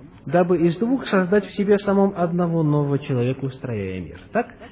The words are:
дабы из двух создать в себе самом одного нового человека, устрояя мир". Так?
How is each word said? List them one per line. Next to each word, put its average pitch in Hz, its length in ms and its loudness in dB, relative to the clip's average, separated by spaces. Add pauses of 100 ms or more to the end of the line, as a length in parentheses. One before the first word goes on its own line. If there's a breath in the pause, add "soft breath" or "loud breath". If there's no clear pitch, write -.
(240)
дабы 175 340 2
из 165 200 2
двух 240 280 -2
создать 196 400 2
в - 80 -14
себе 202 240 2
самом 196 380 2
одного 170 460 0
нового 147 360 2
человека, 131 460 -2
устрояя 104 560 -6
мир". 82 180 -12 (140)
Так? 240 140 -2 (260 loud breath)